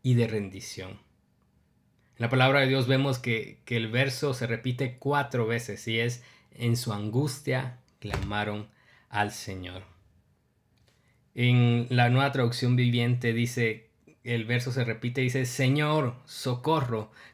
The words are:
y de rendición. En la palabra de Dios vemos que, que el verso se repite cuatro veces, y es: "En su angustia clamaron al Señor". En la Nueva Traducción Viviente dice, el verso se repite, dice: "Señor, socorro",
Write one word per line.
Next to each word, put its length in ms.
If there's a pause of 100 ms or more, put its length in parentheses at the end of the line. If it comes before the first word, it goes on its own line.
y 120
de 140
rendición. 640
En 1300
la 40
palabra 320
de 80
Dios 180
vemos 320
que, 460
que 120
el 140
verso 420
se 140
repite 520
cuatro 480
veces, 420
y 100
es: 240 (300)
"En 240
su 160
angustia 840 (200)
clamaron 680 (420)
al 200
Señor". 520 (1500)
En 560
la 180
Nueva 240
Traducción 440
Viviente 580
dice, 560 (340)
el 220
verso 260
se 120
repite, 360
dice: 240
"Señor, 800
socorro", 880 (240)